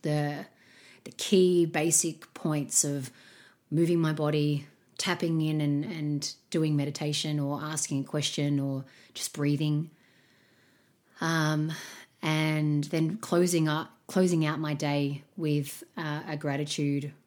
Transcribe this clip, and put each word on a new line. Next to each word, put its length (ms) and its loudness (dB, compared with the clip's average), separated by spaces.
The, 420 -2
the 80 -16
key 540 4
basic 680 0
points 500 0
of 280 -2
moving 300 4
my 140 2
body, 540 0
tapping 440 0
in 200 0
and, 220 2
and 500 -4
doing 260 2
meditation 640 -2
or 220 -2
asking 400 -4
a 20 -4
question 560 0
or 260 -4
just 200 -8
breathing. 560 0
Um, 500 2
and 640 2
then 320 0
closing 500 2
up, 240 -2
closing 380 2
out 140 0
my 140 -2
day 500 -2
with, 480 -2
uh, 300 -6
a 100 -6
gratitude 720 -2